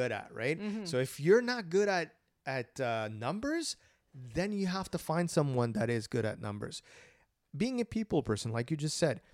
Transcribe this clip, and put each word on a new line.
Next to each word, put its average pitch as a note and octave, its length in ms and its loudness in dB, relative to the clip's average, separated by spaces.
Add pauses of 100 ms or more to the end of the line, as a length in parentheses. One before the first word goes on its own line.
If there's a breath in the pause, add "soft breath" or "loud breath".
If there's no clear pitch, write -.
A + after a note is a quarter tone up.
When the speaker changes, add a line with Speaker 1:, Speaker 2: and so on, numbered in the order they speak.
Speaker 1:
good B2 120 0
at, - 200 -6
right? C3+ 280 0
Speaker 2:
Mm-hmm. G#3 240 -4
Speaker 1:
So D#3+ 140 0
if C3 200 0
you're F#3+ 240 8
not A#3+ 280 -2
good G3+ 180 4
at, F3 260 0 (320)
at, C3 340 -4
uh, A2+ 320 0
numbers, G#3+ 640 -4 (380 soft breath)
then C#3 380 -2
you G3 160 0
have F#3+ 240 -2
to E3+ 60 -2
find E3+ 300 0
someone B2+ 440 2
that A2+ 180 0
is A2+ 160 0
good A2+ 180 0
at G#2+ 160 -4
numbers. G#2+ 420 -8 (720 loud breath)
Being A#3+ 240 0
a A3+ 40 0
people G#3+ 380 0
person, A2+ 300 -2
like A#2+ 180 -2
you D#3+ 60 0
just D3 200 -2
said, C3 240 2 (140)